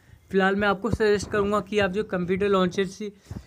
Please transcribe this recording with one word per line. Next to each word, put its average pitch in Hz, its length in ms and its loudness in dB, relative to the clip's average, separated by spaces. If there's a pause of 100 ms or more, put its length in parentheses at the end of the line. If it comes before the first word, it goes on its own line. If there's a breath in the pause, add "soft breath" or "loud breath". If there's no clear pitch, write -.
(320 loud breath)
फिलहाल 190 240 2
मैं 202 120 0
आपको 196 240 0
सजेस्ट 208 400 2
करूँगा 208 300 0
कि 208 180 -2
आप 196 120 2
जो 208 140 -2
कंप्यूटर 190 440 -2
लॉन्चर 190 360 2
से 202 260 -10 (360 loud breath)